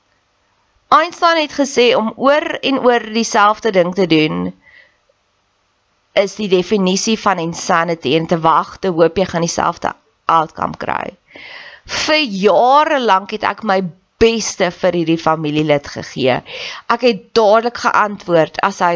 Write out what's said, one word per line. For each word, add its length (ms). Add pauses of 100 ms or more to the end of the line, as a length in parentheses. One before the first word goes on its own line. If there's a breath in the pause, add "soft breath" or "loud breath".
(880)
Einstein 520
het 120
gesê 440
om 180
oor 460
en 240
oor 280
dieselfde 580
ding 240
te 100
doen 480 (1600 soft breath)
is 240
die 120
definisie 680
van 220
insanity 760
en 120
te 100
wag, 400
te 140
hoop 240
jy 120
gaan 160
dieselfde 480 (360)
outcome 480
kry. 380 (760 loud breath)
Vir 320 (240)
jare 560
lank 340
het 120
ek 200
my 140 (420)
beste 480
vir 240
hierdie 240
familielid 720
gegee. 460 (560 loud breath)
Ek 100
het 220 (100)
dadelik 480
geantwoord 800
as 220
hy 100